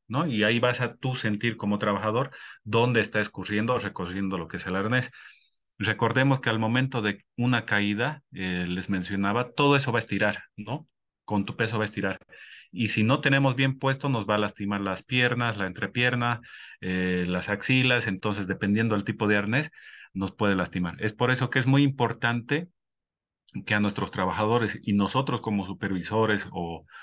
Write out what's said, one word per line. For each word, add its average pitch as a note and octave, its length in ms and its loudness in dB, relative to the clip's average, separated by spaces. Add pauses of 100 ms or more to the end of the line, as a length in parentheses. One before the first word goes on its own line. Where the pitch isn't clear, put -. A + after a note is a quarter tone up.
¿no? C#3 200 -2
Y A2 160 0
ahí A2+ 160 4
vas B2 220 2
a A#2 160 -2
tú B2+ 180 -4
sentir A2 420 -2
como G2+ 220 0
trabajador G#2 520 0 (340)
dónde A#2 380 4
está G#2+ 180 0
escurriendo G#2 540 -2
o A#2 40 0
recorriendo F#2+ 600 -4
lo E2 100 -6
que - 80 -10
es F2 100 -8
el F#2 100 -2
arnés. A#2 340 0 (680)
Recordemos B2 640 2
que B2 100 0
al A2 80 2
momento A#2+ 440 0
de G2+ 220 -2 (120)
una A#2+ 300 2
caída, G#2 560 0 (100)
eh, F2+ 340 -2
les F2+ 220 -4
mencionaba, G2 640 0
todo C#3+ 240 4
eso C3+ 160 0
va A#2 60 2
a A2 40 -2
estirar, G#2 420 0 (120)
¿no? A2 320 -10 (360)
Con G2+ 200 0
tu - 120 -8
peso A2 200 0
va G#2+ 80 2
a - 20 -2
estirar. F#2+ 320 -4 (520)
Y A#2 180 -2
si G#2+ 140 2
no A2 200 4
tenemos C3+ 340 4
bien C3+ 220 0
puesto, C3+ 320 0
nos G#2+ 180 -2
va G#2+ 60 4
a G#2 40 4
lastimar G2+ 440 -2
las F#2+ 200 -4
piernas, A#2+ 540 0
la G2 100 -2
entrepierna, A#2+ 760 -2 (400)
eh, F2+ 440 0
las F2+ 220 -2
axilas. B2 580 2
Entonces, G2+ 400 -2
dependiendo G#2 480 2
del G2+ 100 0
tipo G#2+ 220 -2
de G#2 120 4
arnés, A#2 320 0 (420)
nos F#2+ 200 -4
puede G2+ 220 2
lastimar. F2+ 480 -2
Es G#2+ 120 -2
por B2 160 2
eso B2+ 180 0
que C3 120 2
es A#2 60 2
muy C3+ 160 6
importante B2 840 0 (960)
que A2 100 -2
a G#2 60 2
nuestros G2+ 300 -2
trabajadores G#2+ 720 0
y A2 100 -2
nosotros A#2 480 0
como G2+ 240 -2
supervisores G2 880 -2
o, E2+ 320 -6 (180)